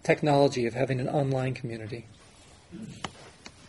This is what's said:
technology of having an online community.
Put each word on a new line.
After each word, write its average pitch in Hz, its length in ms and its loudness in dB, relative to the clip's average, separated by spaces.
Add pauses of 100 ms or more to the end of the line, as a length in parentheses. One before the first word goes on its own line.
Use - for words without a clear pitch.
technology 143 640 4
of 110 80 -4
having 131 240 0
an 127 100 -4
online 135 460 0
community. 113 520 -10 (1600)